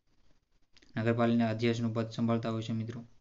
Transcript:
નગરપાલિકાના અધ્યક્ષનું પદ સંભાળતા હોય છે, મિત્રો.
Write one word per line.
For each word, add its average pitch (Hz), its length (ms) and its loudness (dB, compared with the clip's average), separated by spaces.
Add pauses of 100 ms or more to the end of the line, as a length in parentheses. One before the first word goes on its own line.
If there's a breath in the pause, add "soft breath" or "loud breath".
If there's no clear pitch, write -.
(960)
નગરપાલિકાના 117 540 2
અધ્યક્ષનું 117 440 0
પદ 113 160 -2
સંભાળતા 117 400 0
હોય 113 120 -4
છે, 113 100 -6
મિત્રો. 113 320 -6 (160)